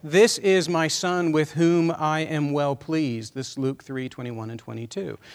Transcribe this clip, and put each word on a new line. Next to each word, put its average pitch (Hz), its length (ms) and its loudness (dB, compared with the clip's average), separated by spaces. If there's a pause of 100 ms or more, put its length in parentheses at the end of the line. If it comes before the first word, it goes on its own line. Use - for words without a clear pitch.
"This 185 360 4
is 190 280 4
my 160 220 2
Son 175 420 0
with 156 220 2
whom 165 360 4
I 156 300 -2
am 151 320 -2
well 143 240 0
pleased." 127 580 -4
This 131 180 -8
is - 60 -18
Luke 135 240 -4
three 131 280 -8
twenty-one 117 400 -10
and 117 100 -10
twenty-two. 117 580 -10 (180)